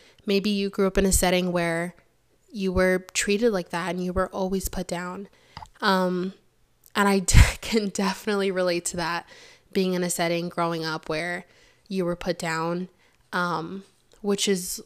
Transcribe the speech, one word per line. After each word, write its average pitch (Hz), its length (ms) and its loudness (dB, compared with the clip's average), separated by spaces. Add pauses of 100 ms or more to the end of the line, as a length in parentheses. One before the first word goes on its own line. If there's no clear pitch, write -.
(260)
maybe 202 240 0
you 196 200 -2
grew 196 180 0
up 190 100 0
in 196 80 4
a 190 60 4
setting 180 400 2
where 170 420 -2 (580)
you 190 220 -4
were 185 400 2
treated 214 400 2
like 180 160 -4
that 175 220 -4
and 180 120 -4
you 180 80 -4
were 180 180 0
always 190 380 -2
put 185 200 -6
down. 180 420 -8 (500)
Um, 185 540 2 (600)
and 202 140 4
I 196 120 4
<laughs> - 0 -
d-, - 180 6 (240)
can 214 280 0
definitely 196 600 -2
relate 180 340 0
to - 120 -6
that, 170 280 -4 (460)
being 185 220 0
in 180 100 0
a 180 60 -2
setting 170 400 0
growing 170 340 -2
up 160 240 -6
where 175 380 -6 (420)
you 190 160 -2
were 175 140 -2
put 175 200 -4
down, 170 520 -4 (420)
um, 175 520 -4 (380)
which 202 280 0
is 180 360 -4